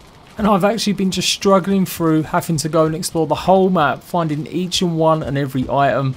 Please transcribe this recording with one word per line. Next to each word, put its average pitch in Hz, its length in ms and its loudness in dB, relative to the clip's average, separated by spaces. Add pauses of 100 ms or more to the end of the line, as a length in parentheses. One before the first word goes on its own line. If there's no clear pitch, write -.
(380)
And 214 80 -2
I've 202 200 2
actually 208 260 0
been 190 200 0
just 180 180 -2
struggling 196 560 2
through, 160 380 0
having 170 340 -2
to 160 100 -4
go 156 180 2
and 156 100 -2
explore 160 320 -4
the 147 80 0
whole 190 340 2
map, 151 340 0
finding 160 440 -4
each 180 340 -4
and 170 160 -2
one 160 260 2
and 139 140 -4
every 139 320 -4
item. 135 480 0